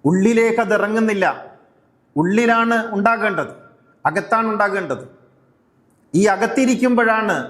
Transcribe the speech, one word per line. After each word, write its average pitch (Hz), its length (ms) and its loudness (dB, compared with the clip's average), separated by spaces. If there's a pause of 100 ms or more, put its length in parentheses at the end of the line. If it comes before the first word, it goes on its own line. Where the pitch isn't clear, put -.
ഉള്ളിലേക്ക് 226 560 2
അത് 208 140 0
ഇറങ്ങുന്നില്ല. 208 460 0 (880)
ഉള്ളിലാണ് 226 600 2 (180)
ഉണ്ടാകേണ്ടത്, 202 580 -2 (560)
അകത്താണ് 220 440 -2
ഉണ്ടാകേണ്ടത്. 196 520 -2 (1120)
ഈ - 20 4 (120)
അകത്തിരിക്കുമ്പോഴാണ് 226 1000 0 (140)